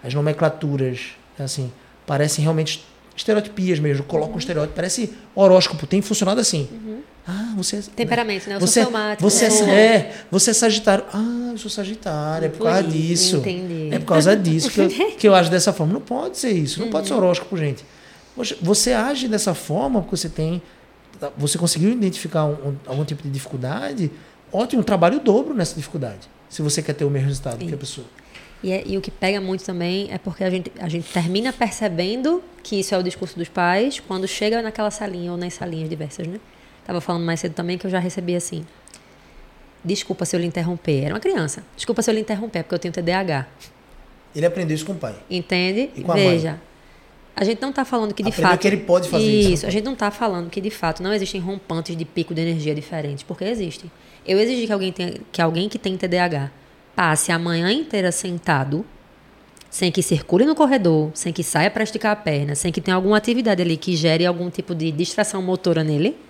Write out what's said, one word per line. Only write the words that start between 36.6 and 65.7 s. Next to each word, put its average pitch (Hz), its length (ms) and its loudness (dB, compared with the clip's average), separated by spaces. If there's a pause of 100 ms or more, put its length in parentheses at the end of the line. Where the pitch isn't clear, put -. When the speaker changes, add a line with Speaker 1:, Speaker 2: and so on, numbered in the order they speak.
Speaker 2:
Tava 175 160 -4
falando 170 240 -2
mais 165 160 -2
cedo 170 120 -6
também 175 240 -4
que 180 80 -10
eu 185 60 -2
já 185 80 0
recebi 175 360 -2
assim: 165 300 -6 (1160)
"Desculpa 185 420 -4
se - 100 -4
eu 175 40 2
lhe 170 80 0
interromper." 165 560 -2
Era 151 100 -2
uma 214 60 -4
criança. 330 440 -2 (120)
"Desculpa - 260 -2
se 226 80 0
eu 220 60 2
lhe 220 60 -2
interromper, 214 380 -4
é 160 40 -4
porque - 120 -4
eu 170 40 -2
tenho 170 140 -6
T 180 80 -6
D 165 100 0
A 185 80 2
H." 151 280 -2 (880)
Speaker 1:
Ele 151 100 0
aprendeu 170 300 0
isso 156 100 -6
com 196 80 -6
o - 20 -4
pai. 113 200 -8 (140)
Speaker 2:
Entende? 185 640 0
Speaker 1:
E - 60 -10
com 175 100 -2
a 160 40 4
mãe. 185 140 6
Speaker 2:
Veja, 160 300 0 (760)
a - 80 -2
gente 220 180 0
não 269 120 -4
tá 269 100 -2
falando 220 300 -2
que 202 100 -6
de 214 60 0
Speaker 1:
Aprendeu 185 220 2
Speaker 2:
fato 185 100 4
Speaker 1:
que 202 60 2
ele 202 100 4
pode 180 320 2
fazer 220 160 2
isso, 214 280 6
Speaker 2:
Isso, 156 100 0
Speaker 1:
né? 202 60 -4
Speaker 2:
a - 20 -2
gente 208 120 0
não 262 120 -4
tá 208 140 0
falando 185 400 -4
que 196 120 -6
de 202 80 -4
fato 170 340 -4
não 196 100 0
existem 196 280 -2
rompantes 170 560 -6
de 165 80 -6
pico 165 280 -4
de 160 80 -2
energia 156 320 -2
diferentes, 147 500 -6
porque 180 200 -10
existem. 196 480 -6 (340)
Eu 190 140 4
exigi 233 280 2
que 220 60 -2
alguém 190 200 -2
tenha, 175 200 -4 (180)
que - 100 -2
alguém 170 260 2
que 190 100 -6
tem 185 200 -4
T 185 100 -2
D 175 100 2
A 180 80 4
H 143 260 -4 (440)
passe 160 360 2
a 170 80 2
manhã 170 320 0
inteira 220 400 0
sentado, 165 720 -2 (840)
sem 180 240 0
que 185 120 0
circule 180 420 4
no 311 80 4
corredor, 190 640 4
sem 170 180 -6
que 170 100 -4
saia 175 280 2
pra 220 120 -2
esticar 214 280 -2
a 208 40 2
perna, 147 380 -2
sem 170 180 -2
que 165 80 -2
tenha 185 140 0
alguma 190 240 4
atividade 220 460 2
ali 165 140 2
que 175 180 -2
gere 165 320 4
algum 175 240 0
tipo 175 240 -6
de 160 160 -2
distração 190 500 -2
motora 180 420 2